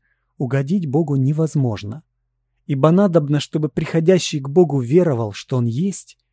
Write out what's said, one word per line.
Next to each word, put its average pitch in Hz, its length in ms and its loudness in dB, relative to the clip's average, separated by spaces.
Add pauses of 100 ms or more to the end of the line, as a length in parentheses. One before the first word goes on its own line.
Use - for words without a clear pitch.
(380)
угодить 139 500 -2
Богу 143 280 0
невозможно, 135 880 0 (640)
ибо 147 260 2
надобно, 160 480 2
чтобы 151 300 -4
приходящий 165 720 0
к 135 80 -10
Богу 143 320 2
веровал, 120 500 2
что - 260 -6
Он 120 80 2
есть, 147 520 -4 (160)